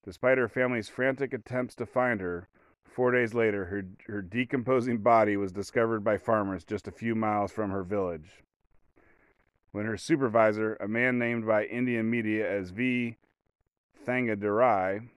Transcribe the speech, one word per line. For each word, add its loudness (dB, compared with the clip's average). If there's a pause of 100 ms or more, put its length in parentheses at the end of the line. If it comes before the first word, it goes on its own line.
Despite 2
her 2
family's -2
frantic -2
attempts -6
to -6
find 0
her, -6 (380)
four 0
days 2
later, 2
her, -6 (240)
her -8
decomposing 0
body 6
was -2
discovered 0
by 2
farmers 0
just -6
a -10
few -4
miles 0
from -4
her -4
village. -6 (1300)
When -4
her -4
supervisor, 2
a -8
man 0
named -2
by 2
Indian -2
media 0
as -4
V -2 (920)
Thangadurai 0